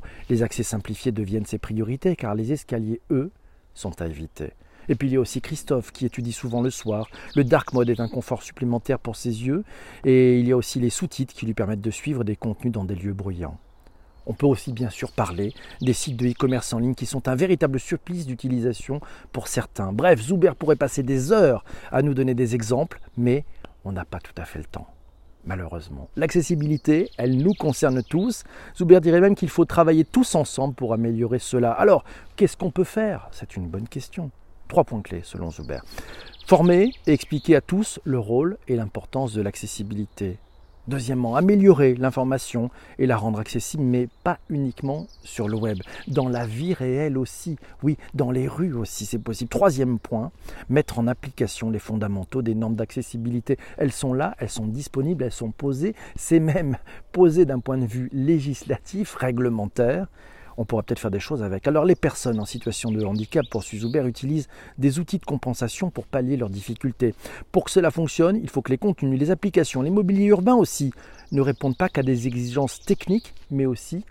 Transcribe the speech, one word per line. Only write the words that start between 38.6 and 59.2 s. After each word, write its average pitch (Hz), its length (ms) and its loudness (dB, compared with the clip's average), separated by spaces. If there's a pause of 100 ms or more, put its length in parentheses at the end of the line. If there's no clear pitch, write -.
et 127 80 2
l'importance 113 580 -4
de 107 80 -2
l'accessibilité. 101 960 -6 (500)
Deuxièmement, 123 480 -2
améliorer 180 580 8
l'information 127 800 0 (260)
et - 80 2
la 127 100 2
rendre 107 240 -2
accessible, 127 440 -4
mais 123 260 2 (140)
pas 175 160 -2 (100)
uniquement 139 560 -4 (180)
sur - 240 -6
le 107 80 -2
web, 107 220 -2 (300)
dans 135 200 0
la 120 200 -2
vie 139 260 -4
réelle 135 460 -2
aussi, 139 380 -6 (260)
oui, 147 140 2 (180)
dans 127 160 0
les 131 160 0
rues 160 260 -2
aussi, 113 320 -6
c'est 113 140 -4
possible. 113 300 -6
Troisième 131 500 2
point, 120 320 -6 (380)
mettre 143 280 2
en 117 80 0
application 120 640 -4
les 110 80 -2
fondamentaux 104 640 -4
des 113 140 -2
normes 113 200 -2
d'accessibilité. 120 800 -4 (200)
Elles 135 140 0
sont 131 220 -4
là, 147 260 -2
elles 113 100 -6
sont 110 180 -6
disponibles, 135 560 -4
elles 120 80 -2
sont 113 200 -6
posées, 139 440 -4 (200)
c'est - 240 4
même 156 380 2 (340)
posé 175 340 6
d'un 131 140 -2
point 131 180 -2
de 127 80 0
vue 120 260 -6
législatif, 139 1040 -2
réglementaire. 123 920 0 (500)